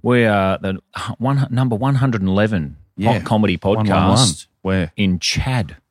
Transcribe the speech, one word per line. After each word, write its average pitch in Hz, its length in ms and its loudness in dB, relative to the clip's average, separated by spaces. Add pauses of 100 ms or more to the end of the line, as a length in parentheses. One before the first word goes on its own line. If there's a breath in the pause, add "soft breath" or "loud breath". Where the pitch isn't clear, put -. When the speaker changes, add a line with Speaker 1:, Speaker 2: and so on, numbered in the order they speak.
Speaker 1:
We 120 220 2
are 98 360 2
the 95 200 -4 (160)
hu-, - 220 -8
one, 135 340 0
number 123 240 0
one 131 200 0
hundred 120 260 0
and 95 80 0
eleven 95 480 0 (180)
Speaker 2:
Yeah. 110 200 0
Speaker 1:
hot 95 100 -4
comedy 104 360 0
Speaker 2:
One 101 180 0
one 107 100 0
one. 95 280 4
Speaker 1:
podcast 104 300 0 (140)
Speaker 2:
Where? 92 340 -2
Speaker 1:
in 92 240 0
Chad. - 560 -4 (140)